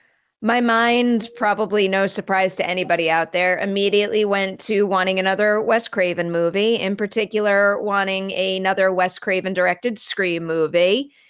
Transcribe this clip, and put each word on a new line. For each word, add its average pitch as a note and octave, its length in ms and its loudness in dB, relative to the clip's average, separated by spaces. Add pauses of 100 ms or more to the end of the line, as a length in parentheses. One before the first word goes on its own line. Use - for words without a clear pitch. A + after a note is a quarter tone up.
(400)
My A#3 200 2
mind, A#3+ 760 2
probably G#3 520 0
no F#3+ 200 2
surprise F#3+ 480 -2
to - 120 -2
anybody F3 420 0
out E3 220 0
there, F3+ 260 2
immediately G3+ 640 0
went G3 380 -2
to G3 220 0
wanting F#3 360 0
another G#3 420 2
Wes A#3 260 0
Craven F3 440 -2
movie, F#3 440 2
in G3 200 -2
particular G3+ 840 0
wanting G3 520 -2
another F#3+ 600 0
Wes F3+ 260 0
Craven F#3 360 -2
directed F3+ 440 -2
Scream E3+ 460 -2
movie. F3 680 0 (180)